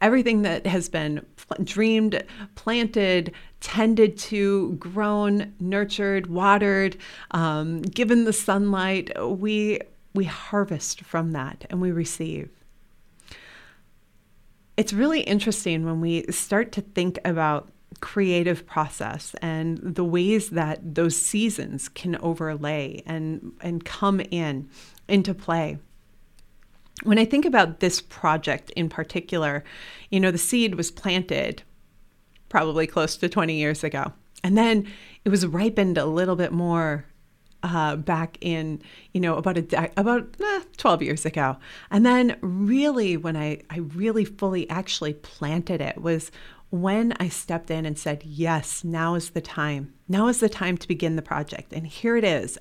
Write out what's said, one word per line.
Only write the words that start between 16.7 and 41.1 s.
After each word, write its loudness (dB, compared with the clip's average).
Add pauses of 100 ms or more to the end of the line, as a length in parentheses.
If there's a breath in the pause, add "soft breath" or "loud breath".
to -4
think -2
about 0 (300)
creative 0
process -6
and -2
the -4
ways 2
that -2
those 4
seasons -2
can -4
overlay -4
and, -6
and -4
come 0 (120)
in, -4 (380 loud breath)
into 4
play. -2 (1300)
When 6
I 6
think 4
about 4
this 2
project -2
in -2
particular, -4 (460 loud breath)
you 2
know, 6
the 0
seed 2
was -2
planted -2 (840)
probably 2
close 0
to 0
twenty 0
years -2
ago. -4 (300)
And 4
then 4 (380 loud breath)
it 2
was 4
ripened 2
a 2
little 0
bit 0
more, 0 (580)
uh, 0
back -4
in, -4 (300 loud breath)
you -2
know, 2
about 0
a 2
de-, -2
about, 0
eh, -2 (160)
twelve 4
years -2